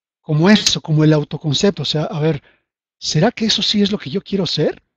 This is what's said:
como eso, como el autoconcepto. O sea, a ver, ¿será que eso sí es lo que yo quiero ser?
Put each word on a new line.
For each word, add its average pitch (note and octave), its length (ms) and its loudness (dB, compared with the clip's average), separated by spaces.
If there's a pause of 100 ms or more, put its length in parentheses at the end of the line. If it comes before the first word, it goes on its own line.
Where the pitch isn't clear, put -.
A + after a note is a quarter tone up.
(220)
como D#3+ 260 2
eso, G#3 320 2
como D#3 240 2
el D#3 80 6
autoconcepto. D3+ 720 -2
O - 40 -8
sea, D3+ 180 -4
a F3 140 -8
ver, D3+ 240 -2 (560)
¿será F3 320 0
que - 140 -6
eso A3 160 0
sí G3+ 220 0
es G3 100 0
lo G#3 60 -4
que - 100 -14
yo F3 140 -6
quiero G3 240 -4
ser? F3+ 360 -4 (140)